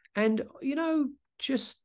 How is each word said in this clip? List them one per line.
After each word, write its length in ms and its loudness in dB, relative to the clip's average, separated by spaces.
and, 260 4
you 100 0
know, 340 2
just 480 -2